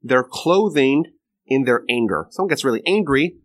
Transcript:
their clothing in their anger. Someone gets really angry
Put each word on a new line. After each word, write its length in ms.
their 200
clothing 800
in 180
their 240
anger. 420
Someone 200
gets 140
really 220
angry 580